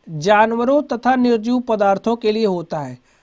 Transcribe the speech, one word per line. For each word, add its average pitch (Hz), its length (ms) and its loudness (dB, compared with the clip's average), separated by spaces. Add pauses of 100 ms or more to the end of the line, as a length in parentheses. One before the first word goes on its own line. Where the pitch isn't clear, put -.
(100)
जानवरों 226 760 2
तथा 254 320 -2
निर्जीव 247 440 0
पदार्थों 208 560 0
के 226 160 -2
लिए 220 140 0
होता 175 340 -4
है। 127 200 -10 (240)